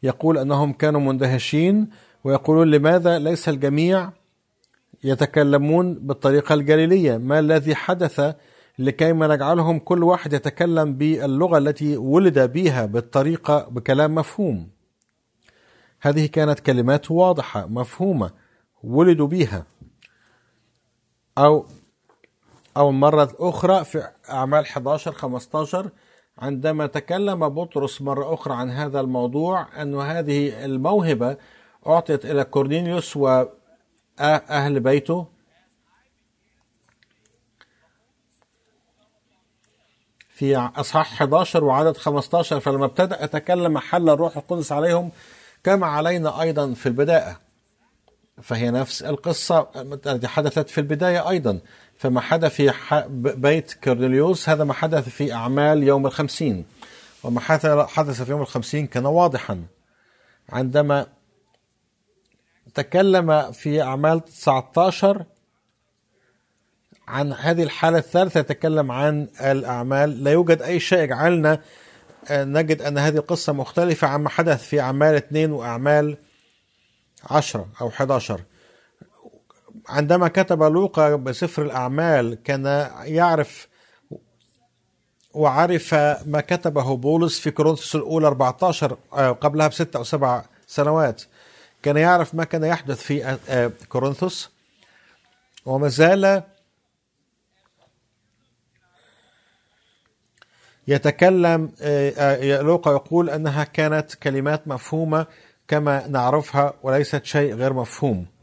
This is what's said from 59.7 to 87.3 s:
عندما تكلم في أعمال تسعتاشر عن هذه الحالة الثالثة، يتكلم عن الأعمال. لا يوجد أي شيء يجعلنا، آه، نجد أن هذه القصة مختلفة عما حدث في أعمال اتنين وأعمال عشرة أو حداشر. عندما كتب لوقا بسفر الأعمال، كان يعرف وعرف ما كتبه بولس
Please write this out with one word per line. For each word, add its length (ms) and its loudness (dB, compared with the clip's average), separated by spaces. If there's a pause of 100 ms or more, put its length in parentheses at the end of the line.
عندما 580 0 (1700)
تكلم 800 2
في 300 -2
أعمال 440 0
تسعتاشر 1000 0 (1800)
عن 260 -6
هذه 300 -2
الحالة 340 0
الثالثة، 420 0
يتكلم 520 -2
عن 360 -2 (140)
الأعمال. 800 -2
لا 80 2
يوجد 300 4
أي 180 -2
شيء 200 0
يجعلنا، 640 2 (680)
آه، 140 0
نجد 380 0
أن 160 -4
هذه 200 2
القصة 360 -2
مختلفة 540 0
عما 220 -2
حدث 380 0
في 120 0
أعمال 360 2
اتنين 360 0
وأعمال 680 0 (1120)
عشرة 380 -2 (140)
أو 100 -6
حداشر. 500 -4 (1500)
عندما 380 2
كتب 360 2
لوقا 520 4
بسفر 460 -4
الأعمال، 800 0
كان 460 -2 (140)
يعرف 640 0 (1700)
وعرف 600 2 (320)
ما 160 -2
كتبه 540 -2
بولس 440 0